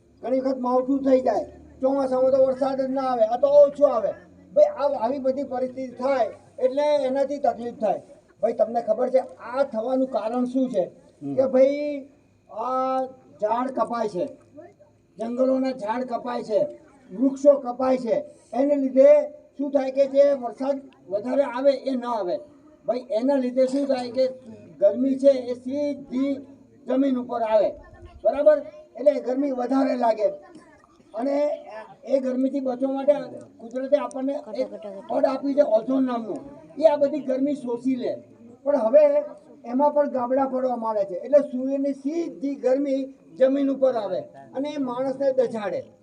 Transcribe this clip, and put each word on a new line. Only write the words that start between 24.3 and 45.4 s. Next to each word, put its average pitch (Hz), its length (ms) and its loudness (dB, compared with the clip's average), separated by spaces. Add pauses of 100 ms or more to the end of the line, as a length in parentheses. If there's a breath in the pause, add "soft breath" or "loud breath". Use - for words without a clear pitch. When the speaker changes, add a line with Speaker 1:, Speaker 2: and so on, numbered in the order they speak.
Speaker 1:
ગરમી 262 380 2
છે 277 140 6 (200)
એ 240 40 -4
સીધી 277 800 -4 (540)
જમીન 262 300 0
ઉપર 240 240 -6
આવે, 220 280 2 (540)
બરાબર? 294 340 6 (400)
એટલે 262 240 2
ગરમી 262 300 -2
વધારે 254 440 0
લાગે 220 340 0 (840)
અને 277 240 -2 (640)
એ 269 160 0
ગરમીથી 262 420 -2
બચવા 262 320 -4
માટે 269 220 2 (440)
કુદરતે 262 380 -2
આપણને 262 360 -6 (200)
એક 240 160 -6 (400)
પડ 269 160 0
આપ્યું 269 300 -4
છે 285 60 4
ઓઝોન 262 440 2
નામનું, 226 340 -6 (380)
એ 294 100 2
આ 294 100 4
બધી 285 220 0
ગરમી 269 360 -2
શોષી 240 400 -4
લે. 226 180 -6 (500)
પણ 285 140 2
હવે 247 260 6 (640)
એમાં 277 280 2
પણ 285 160 2
ગાબડા 262 360 0
પડવા 254 300 -2
માંડે 220 300 -2
છે, 190 100 -8
એટલે 254 240 4 (120)
સૂર્યની 269 420 -2
સીધી 285 600 -6
ગરમી 269 460 0 (360)
જમીન 269 320 4
ઉપર 262 260 2
આવે 185 240 -4 (360)
અને 285 140 -4
એ 294 80 -8
માણસને 262 560 -2
દઝાડે 214 460 -2 (240)